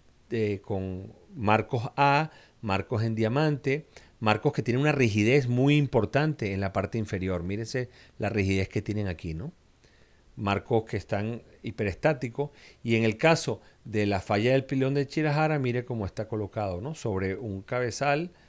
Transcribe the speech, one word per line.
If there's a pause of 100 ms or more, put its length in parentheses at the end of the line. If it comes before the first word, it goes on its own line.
(300)
de,
con (220)
marcos
A, (300)
marcos
en
diamante, (340)
marcos
que
tienen
una
rigidez
muy
importante
en
la
parte
inferior.
Mírense (280)
la
rigidez
que
tienen
aquí,
¿no? (840)
Marcos
que
están (200)
hiperestáticos. (300)
Y
en
el
caso (220)
de
la
falla
del
pilón
de
Chirajara,
mire
cómo
está
colocado,
¿no?
Sobre
un
cabezal (180)